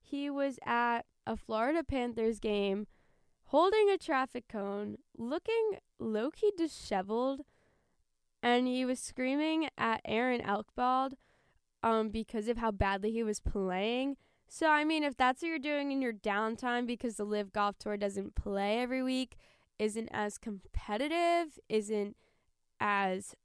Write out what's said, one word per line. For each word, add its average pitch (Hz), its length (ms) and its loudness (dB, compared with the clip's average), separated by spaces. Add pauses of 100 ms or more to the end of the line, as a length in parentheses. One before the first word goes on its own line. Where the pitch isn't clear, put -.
He 285 280 -6
was 277 380 -2
at 240 360 2 (220)
a 220 120 -4
Florida 247 480 0
Panthers 233 560 0
game, 208 480 0 (560)
holding 392 440 6
a 392 80 4
traffic 262 520 -2
cone, 208 480 -6 (200)
looking 392 640 -2 (200)
low-key 233 580 0
disheveled, 254 840 -2 (1000)
and 240 240 6
he 254 180 0
was 254 140 0
screaming 294 720 0 (100)
at 226 260 0
Aaron 240 380 0
Elkbald, 254 680 0 (680)
um, 220 280 2
because 220 380 -4
of 233 100 0
how 226 120 0
badly 196 400 0
he 226 120 -2
was 214 180 -2
playing. 214 760 0 (320)
So, - 200 0
I 302 160 4
mean, 311 180 2
if 277 140 -2
that's 254 260 2
what 339 60 -4
you're 320 100 -2
doing 285 340 0
in 269 100 0
your 240 100 0
downtime 220 720 -2
because 233 300 -4
the 208 80 -4
Live 208 280 -2
Golf 208 260 0
Tour 208 180 -4
doesn't 202 380 -4
play 202 460 0
every 254 220 -2
week, 254 340 -2 (420)
isn't 220 340 -2
as 208 260 -4
competitive, 302 1200 -2 (100)
isn't 208 480 -2 (640)
as 196 540 0 (100)